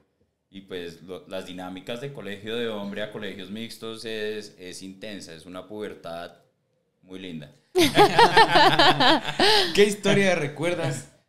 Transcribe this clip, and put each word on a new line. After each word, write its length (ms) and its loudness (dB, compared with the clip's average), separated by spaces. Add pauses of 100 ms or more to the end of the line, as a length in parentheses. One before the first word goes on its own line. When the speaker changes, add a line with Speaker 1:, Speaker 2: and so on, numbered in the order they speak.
(500)
Speaker 1:
Y 120 -18
pues 420 -12
lo, 240 -14
las 200 -10
dinámicas 540 -12
de 120 -10
colegio 420 -10
de 140 -4
hombre 340 -8
a 80 -8
colegios 400 -12
mixtos 540 -12
es, 520 -8
es 240 -14
intensa. 540 -14
Es 100 -20
una 220 -14
pubertad 640 -12 (720)
muy 160 -16
linda. 320 -12 (220)
<laughs> 2000 4
Speaker 2:
¿Qué 100 8
historia 500 2
recuerdas 760 -4 (160)